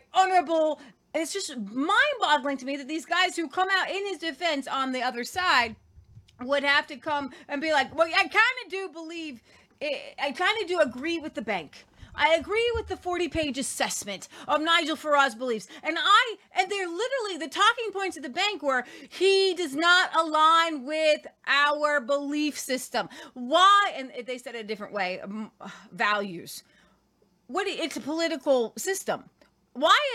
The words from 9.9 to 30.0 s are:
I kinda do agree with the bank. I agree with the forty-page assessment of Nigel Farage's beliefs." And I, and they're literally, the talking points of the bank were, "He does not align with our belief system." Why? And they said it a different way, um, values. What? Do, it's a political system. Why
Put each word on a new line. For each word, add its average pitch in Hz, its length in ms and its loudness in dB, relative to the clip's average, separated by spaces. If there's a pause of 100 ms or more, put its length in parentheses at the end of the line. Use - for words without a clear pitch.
I 285 100 -2
kinda 392 360 0
do 349 140 0
agree 285 380 -2
with 294 140 -10
the 294 80 -8
bank. 185 440 -6 (320)
I 302 180 4
agree 415 400 0
with 440 120 -6
the 370 100 -6
forty-page 320 600 -4
assessment 202 680 -4 (200)
of 294 140 2
Nigel 320 360 4
Farage's 277 380 2
beliefs." 233 340 -4 (140)
And 311 140 -4
I, 415 380 4 (220)
and 381 120 2
they're 392 200 -4
literally, 415 480 -2
the 302 100 -6
talking 415 460 2
points 381 240 -4
of 277 60 -14
the 311 60 -8
bank 370 320 -2
were, 262 220 0 (240)
"He 381 460 4
does 311 220 -4
not 349 380 4
align 320 680 4
with 302 420 2 (220)
our 294 540 2
belief 285 580 -2
system." 247 480 -4 (260)
Why? 359 640 6
And 262 160 -10 (140)
they 254 120 -8
said 247 180 -12
it 233 40 -8
a 226 80 -10
different 202 240 -8
way, 185 300 -4
um, 208 300 -10 (420)
values. 202 680 -2 (840)
What? 359 180 -2
Do, 392 80 -4
it's 277 220 -4
a - 60 -8
political 285 760 0
system. 226 460 -4 (480)
Why 330 260 4 (180)